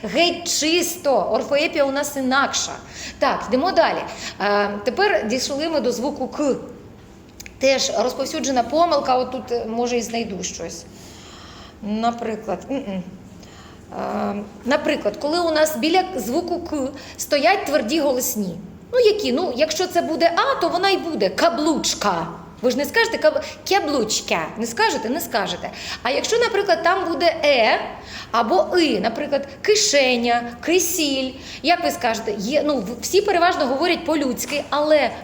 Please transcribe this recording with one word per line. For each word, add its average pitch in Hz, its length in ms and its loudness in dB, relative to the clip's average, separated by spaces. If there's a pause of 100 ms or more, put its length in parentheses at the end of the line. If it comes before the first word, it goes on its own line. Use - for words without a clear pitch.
геть 277 580 0
чисто. 285 720 2
Орфоепія 294 520 2
у 269 80 0
нас 285 240 -2
інакша. 262 560 0 (460)
Так, 220 300 2
йдемо 262 240 2
далі. 247 260 4 (420)
Е, 202 300 2 (140)
тепер 359 440 2
дійшли 277 400 -2
ми 311 120 0
до 233 120 0
звуку 247 360 -4
«к». 277 260 0 (1040)
Теж 262 400 2
розповсюджена 254 640 0
помилка, 285 540 4
отут, 254 360 -2
е, 233 160 -2
може, 240 280 0
і 233 60 0
знайду 202 400 -4
щось. - 420 -10 (1000)
Наприклад, 220 760 -2 (120)
м-м. 196 320 -6 (960)
Е, 202 440 -4 (220)
наприклад, 285 520 0
коли 311 240 -2
у 330 100 2
нас 311 260 2
біля 320 280 2 (120)
звуку 285 440 -2
«к» 311 160 -6 (400)
стоять 302 480 2
тверді 277 360 0
голосні. 247 560 0 (360)
Ну, 494 60 2
які? 415 340 4
Ну, 311 240 0
якщо 311 300 0
це 339 160 2
буде 330 340 2
«а», 508 240 2
то 339 80 2
вона 381 220 2
й 370 60 4
буде 269 320 0
каблучка. 214 1000 0 (360)
Ви 254 80 4
ж 220 60 0
не 285 80 0
скажете 440 340 0
каб-, - 240 2 (260)
кеблучка, 269 800 0 (120)
не 226 80 -4
скажете? 320 420 0
Не 302 120 -2
скажете. 180 500 -4 (320)
А 233 80 0
якщо, 427 280 0
наприклад, 392 440 2
там 359 260 2
буде 339 360 2
«е» 269 360 4 (500)
або 247 360 2 (100)
«и», 285 240 4
наприклад, 285 480 -2 (140)
кишеня, 254 800 4 (180)
«кисіль». 285 720 0 (300)
як 339 220 2
ви 294 60 2
скажете? 226 480 -2
Є... 254 280 0
ну, 294 100 2
в-, 233 240 -6
всі - 200 2
переважно 359 460 2
говорять 294 380 0
по-людськи, 285 640 -2
але 294 400 4 (140)